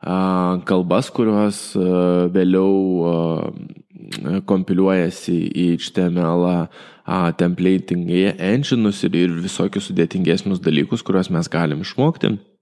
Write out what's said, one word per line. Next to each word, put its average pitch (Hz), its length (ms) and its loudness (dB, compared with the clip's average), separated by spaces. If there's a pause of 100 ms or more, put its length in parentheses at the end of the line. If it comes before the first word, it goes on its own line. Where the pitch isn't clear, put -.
a, 92 160 -2 (480)
kalbas, 92 480 0
kurios, 104 480 0 (160)
e, 92 80 0 (480)
vėliau, 95 400 4 (320)
e, 82 1400 -4
kompiliuojasi 92 880 0 (160)
į 87 240 0
H - 160 -10
T 92 160 0
M 87 160 0
L, 87 240 2
a, 90 720 -4 (160)
templating 87 720 0 (240)
engine'us 107 720 0
ir, - 220 2
ir 85 180 0
visokius 98 480 -4
sudėtingesnius 90 720 0
dalykus, 80 400 0
kuriuos 95 240 0
mes 82 240 -2
galim 78 320 -2
išmokti. 131 540 0 (240)